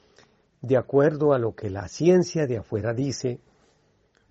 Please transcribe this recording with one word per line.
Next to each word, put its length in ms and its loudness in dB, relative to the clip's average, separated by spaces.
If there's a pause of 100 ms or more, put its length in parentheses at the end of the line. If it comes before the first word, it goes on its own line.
(600)
de 160 0
acuerdo 560 2
a 60 2
lo 160 -2
que 160 -8
la 160 -8
ciencia 600 2
de 120 -4
afuera 360 -4
dice, 460 -4 (920)